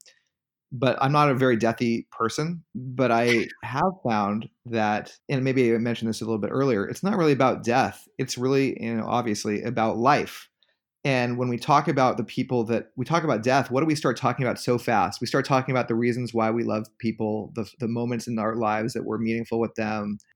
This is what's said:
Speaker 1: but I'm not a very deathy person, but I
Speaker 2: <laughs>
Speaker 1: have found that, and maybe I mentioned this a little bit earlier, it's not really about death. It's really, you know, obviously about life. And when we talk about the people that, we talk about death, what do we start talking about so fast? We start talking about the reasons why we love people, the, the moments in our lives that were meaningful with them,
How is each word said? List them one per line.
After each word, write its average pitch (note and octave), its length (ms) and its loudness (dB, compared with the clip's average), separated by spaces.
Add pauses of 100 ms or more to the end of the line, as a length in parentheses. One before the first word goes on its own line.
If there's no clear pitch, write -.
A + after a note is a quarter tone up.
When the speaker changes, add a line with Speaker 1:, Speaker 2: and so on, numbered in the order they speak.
(760)
Speaker 1:
but B2 260 2
I'm C3+ 120 2
not D3 180 6
a C3 40 2
very B2+ 220 4
deathy A#2 540 0
person, D#3 540 -4 (100)
but B2+ 360 -2
I A#2 440 2
Speaker 2:
<laughs> - 80 -20
Speaker 1:
have C#3+ 300 -2 (100)
found G#2+ 460 0 (180)
that, G#2+ 460 -2 (160)
and C3 160 -2
maybe B2 300 4
I A#2 40 2
mentioned A2+ 300 -4
this A2 140 -4
a - 20 -8
little G#2+ 160 -2
bit G2+ 100 -4
earlier, B2+ 380 0
it's - 140 -10
not G#3 140 0
really D#3 160 4
about B2 300 2
death. A2+ 460 0 (100)
It's C3 180 -6
really, C3 460 0
you A2+ 140 -4
know, A2 100 -4
obviously A2 560 -2
about A2+ 360 0
life. B2 500 0 (560)
And B2 320 0
when B2 120 -2
we A#2+ 100 -2
talk D3 300 4
about C3 280 4
the A#2+ 60 -2
people B2 440 -2
that, A2+ 300 -2
we B2+ 80 -4
talk D#3+ 200 0
about A2+ 180 0
death, B2+ 300 2
what C3 80 2
do D#3+ 60 2
we D3+ 100 2
start C3 200 0
talking B2+ 300 0
about G2+ 140 -2
so B2 180 2
fast? G2+ 420 2
We A#2+ 60 -4
start C3 180 2
talking C3 280 2
about B2 160 0
the A#2 80 0
reasons A#2+ 360 0
why A2 200 2
we A#2 100 0
love A2 240 -2 (120)
people, G#2+ 580 -4
the, A2 120 -6 (120)
the A2+ 80 -2
moments A#2+ 400 -4
in A#2 100 -4
our A2 160 -2
lives A2 380 0
that - 120 -6
were A2 140 -4
meaningful A2+ 400 -2
with A2+ 160 -2
them, G#2 440 -4 (180)